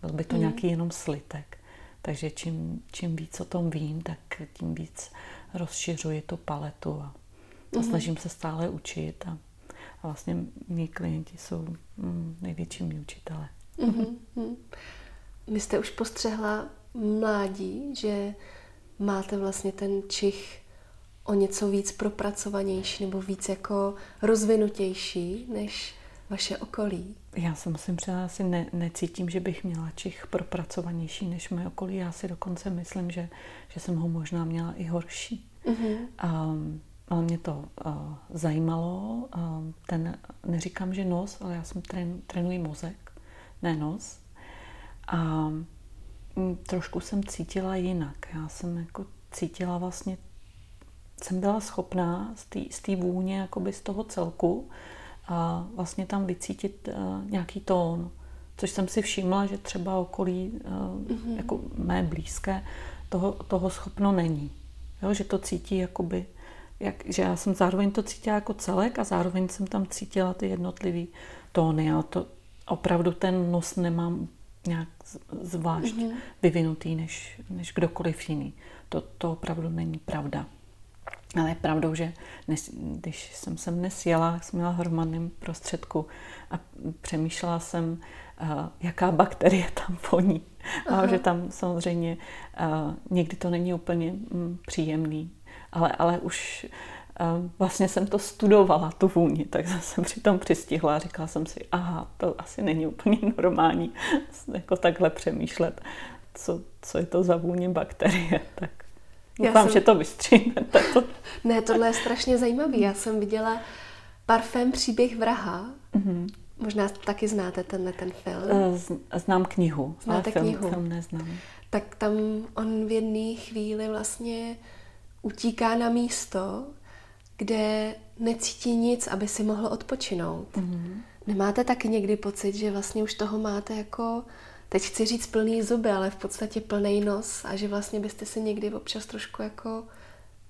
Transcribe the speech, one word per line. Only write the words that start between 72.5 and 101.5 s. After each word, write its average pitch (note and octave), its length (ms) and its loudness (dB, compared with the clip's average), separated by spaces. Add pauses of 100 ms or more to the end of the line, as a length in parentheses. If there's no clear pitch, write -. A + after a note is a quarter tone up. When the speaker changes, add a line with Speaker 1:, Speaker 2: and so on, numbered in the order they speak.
Speaker 1:
opravdu E3+ 460 4
ten F3+ 400 2
nos F3 240 0
nemám E3+ 520 0 (380)
nějak E3 220 -2 (160)
z-, - 140 -16 (220)
zvlášť E3+ 560 0
Speaker 2:
Mhm. A3+ 140 0 (320)
Speaker 1:
vyvinutý D#3+ 520 4
než, - 460 -6 (100)
než F3 240 -8
kdokoliv E3+ 540 0
jiný. C#3+ 260 -2 (340)
To, - 120 -2 (180)
to E3 140 0
opravdu E3 360 -4
není E3 300 -2
pravda. C#3+ 480 -4 (920)
Ale D#3+ 80 4
je E3 60 0
pravdou, D#3+ 400 2
že E3 180 0 (340)
dnes, - 280 -2
když - 600 -8
jsem - 240 -8
sem F3 200 -2
dnes F3+ 280 -4
jela, E3+ 340 4
jsem - 200 -6
jela F3 120 2
v - 40 0
hromadném E3 640 0
prostředku - 680 -4 (440)
a E3+ 80 -2 (420)
přemýšlela E3 600 0
jsem, E3 400 -2 (400)
eh, D#3+ 60 -2 (340)
jaká F3 300 2
bakterie F3+ 640 8
tam - 240 -2 (140)
voní. F3 300 6 (460)
A - 60 4
Speaker 2:
Aha. F#3+ 120 6
Speaker 1:
že F#3+ 120 6
tam F3+ 320 2
samozřejmě, E3+ 640 0 (400)
eh, E3+ 100 0 (440)
někdy F3 260 4
to F3 140 0
není F3 240 2
úplně, E3+ 380 0
mm, F3+ 540 -4
příjemný. D#3 640 0 (420)
Ale, E3 200 4
ale F3 260 4
už, - 480 -6 (540)
eh, E3+ 40 2 (340)
vlastně F#3+ 300 4
jsem F#3+ 180 2
to G3+ 120 2
studovala, F#3+ 760 8
tu F#3+ 160 6
vůni, E3+ 360 6
tak - 240 2
jsem F#3 360 0
při - 160 -2
tom G3 180 8
přistihla D#3+ 580 4
a - 20 2
říkala D#3+ 300 -4
jsem D#3 180 -2
si, - 260 -10